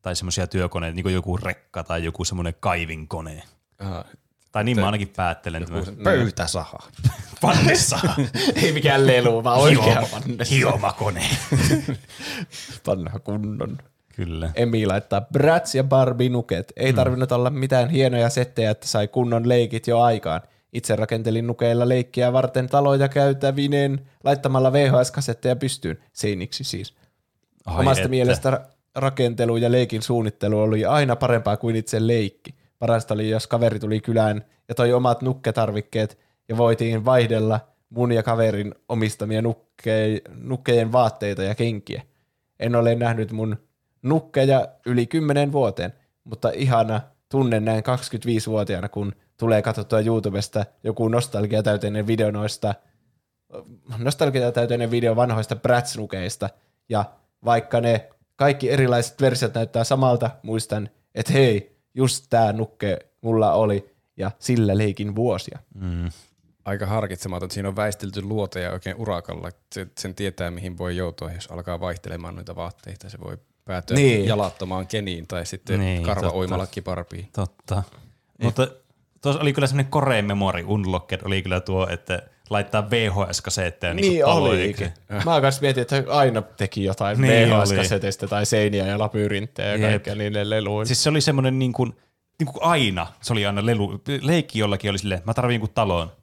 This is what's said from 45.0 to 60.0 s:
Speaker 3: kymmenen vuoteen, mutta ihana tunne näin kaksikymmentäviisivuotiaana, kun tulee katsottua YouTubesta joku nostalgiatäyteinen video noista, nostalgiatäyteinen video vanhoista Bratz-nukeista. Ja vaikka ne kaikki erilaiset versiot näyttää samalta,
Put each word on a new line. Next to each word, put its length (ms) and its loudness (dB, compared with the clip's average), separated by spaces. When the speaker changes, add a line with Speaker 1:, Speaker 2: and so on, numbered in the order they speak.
Speaker 3:
kymmenen 460 0
vuoteen, 400 -2
mutta 300 -2
ihana 460 2
tunne 320 2
näin 220 0
kaksikymmentäviisivuotiaana, 1040 -2
kun 240 -6
tulee 260 2
katsottua 380 -2
YouTubesta 640 -2
joku 240 -2
nostalgiatäyteinen 960 0
video 240 2
noista, 440 -4
nostalgiatäyteinen 920 0
video 260 2
vanhoista 400 0
Bratz-nukeista. 920 -2
Ja 160 0
vaikka 360 2
ne 280 0
kaikki 340 2
erilaiset 500 2
versiot 340 2
näyttää 300 -2
samalta, 460 2